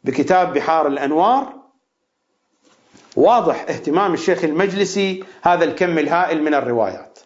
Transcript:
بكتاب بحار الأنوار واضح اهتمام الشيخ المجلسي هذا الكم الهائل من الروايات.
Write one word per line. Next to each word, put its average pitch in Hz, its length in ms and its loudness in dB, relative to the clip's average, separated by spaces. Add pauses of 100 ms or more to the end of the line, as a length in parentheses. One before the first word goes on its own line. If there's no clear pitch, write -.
بكتاب 151 500 0
بحار 151 340 0
الأنوار 156 640 0 (1600)
واضح 185 540 4
اهتمام 175 440 -2
الشيخ 165 300 -2
المجلسي 190 800 -2 (180)
هذا 175 220 2
الكم 165 360 0
الهائل 160 440 0
من 151 100 0
الروايات. 120 720 -2